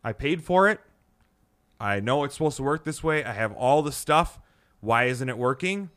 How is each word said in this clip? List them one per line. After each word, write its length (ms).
I 80
paid 300
for 260
it. 120
I 200
know 240
it's 100
supposed 220
to 60
work 220
this 200
way. 200
I 80
have 200
all 300
the 100
stuff. 480
Why 240
isn't 240
it 100
working? 580